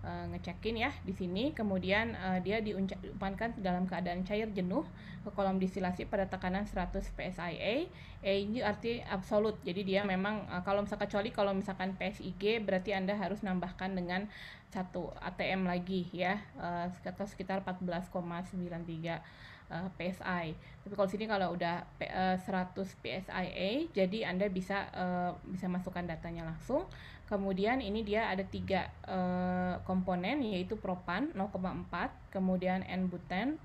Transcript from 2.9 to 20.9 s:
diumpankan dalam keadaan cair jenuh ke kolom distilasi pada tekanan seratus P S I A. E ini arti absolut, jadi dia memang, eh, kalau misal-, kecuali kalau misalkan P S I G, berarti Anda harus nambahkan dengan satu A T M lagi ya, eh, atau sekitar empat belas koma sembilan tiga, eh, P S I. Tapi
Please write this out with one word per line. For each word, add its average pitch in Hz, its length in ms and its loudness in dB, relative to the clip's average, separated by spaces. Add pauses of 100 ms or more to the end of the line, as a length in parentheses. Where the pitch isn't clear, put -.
diumpankan 196 640 -4
dalam 180 240 4
keadaan 180 400 0
cair 214 240 0
jenuh 196 320 2 (400)
ke 208 80 -4
kolom 190 240 4
distilasi 185 480 0
pada 196 240 2
tekanan 190 400 0
seratus 190 480 -2
P - 160 -4
S - 80 -8
I 175 160 -4
A. 196 180 2 (460)
E 196 120 2 (100)
ini 214 180 0
arti 208 460 0
absolut, 208 580 4
jadi 180 160 0
dia 190 240 4
memang, 196 400 2
eh, - 160 -2
kalau 202 240 4
misal-, 202 160 -2
kecuali 208 320 2
kalau 196 240 4
misalkan 190 400 -2
P 185 160 -2
S - 80 -10
I 185 160 -6
G, 214 240 4
berarti 196 320 2
Anda 190 240 2
harus 202 240 0
nambahkan 185 560 0
dengan 180 320 0 (400)
satu 185 400 -4 (160)
A 175 80 -4
T 180 160 0
M 185 160 2
lagi 180 480 0
ya, 180 240 2 (240)
eh, 175 320 -2
atau 180 320 -6
sekitar 196 400 -4
empat 185 160 -4
belas 180 320 0
koma 175 320 -2
sembilan 175 400 -4
tiga, 165 320 -4 (560)
eh, 180 240 -4
P 180 160 -2
S 190 80 -10
I. 170 320 -2 (320)
Tapi 196 80 -8